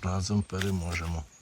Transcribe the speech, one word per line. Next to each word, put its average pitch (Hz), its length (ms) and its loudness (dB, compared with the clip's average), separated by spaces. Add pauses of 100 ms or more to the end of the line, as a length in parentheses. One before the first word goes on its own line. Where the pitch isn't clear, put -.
разом 95 400 2
переможемо. 87 840 0 (180)